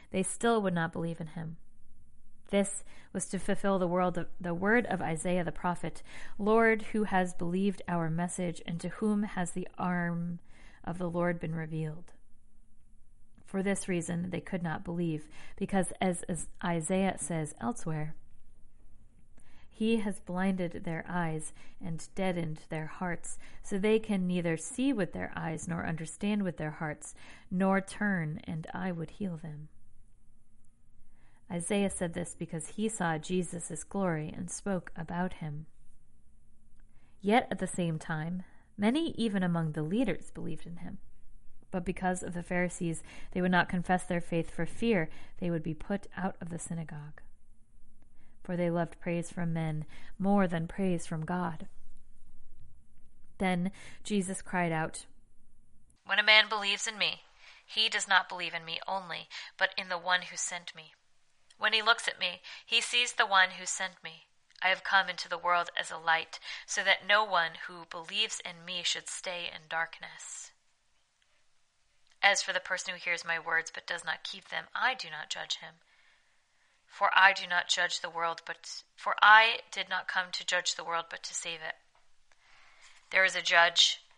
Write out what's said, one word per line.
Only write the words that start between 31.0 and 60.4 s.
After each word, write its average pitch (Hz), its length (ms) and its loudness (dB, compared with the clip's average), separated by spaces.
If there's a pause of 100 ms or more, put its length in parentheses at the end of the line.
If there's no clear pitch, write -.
Isaiah 196 380 2
said 175 240 -2
this 175 220 -4
because 160 340 -6
he 208 200 0
saw 170 280 0
Jesus' 170 640 -2
glory 170 460 0
and 175 200 -6
spoke - 460 -2
about 175 380 -2
him. 151 340 -6 (1500)
Yet 220 320 6
at 185 80 -2
the 185 80 -2
same 165 320 0
time, 170 460 -4 (320)
many 254 340 4
even 202 320 0
among 170 300 2
the 151 100 -2
leaders 185 480 0
believed - 340 -2
in 170 120 -8
him. 175 220 -6 (680)
But 180 140 -2
because 180 400 0
of 175 100 -6
the 175 80 -4
Pharisees, 175 640 0 (280)
they 185 100 0
would 180 100 4
not 175 180 6
confess 180 360 2
their 175 160 0
faith 165 280 0
for 170 160 0
fear 190 440 4 (280)
they 175 140 0
would 160 120 0
be 165 120 -2
put - 400 -4
out 185 260 -2
of 170 80 -8
the 165 80 -6
synagogue. 156 640 -8 (1200)
For 185 120 -4
they 175 140 4
loved 170 300 0
praise 170 320 -2
from 170 220 0
men 156 320 0 (320)
more 196 300 6
than 170 200 0
praise 185 380 0
from 160 200 -4
God. 175 420 -2 (1700)
Then 185 320 2 (320)
Jesus 190 380 0
cried 175 300 0
out, 160 340 -2 (1000)
"When 196 140 4
a 208 40 4
man 214 240 10
believes 202 400 0
in 220 100 -6
me, 175 260 -2 (420)
he 220 240 0
does 214 180 0
not 185 220 4
believe 175 240 -6
in 165 120 -6
me 165 220 -8
only, 185 420 -6 (280)
but 190 200 2
in 190 120 -6
the 185 80 0
one 180 260 2
who 175 140 -12
sent 175 380 -6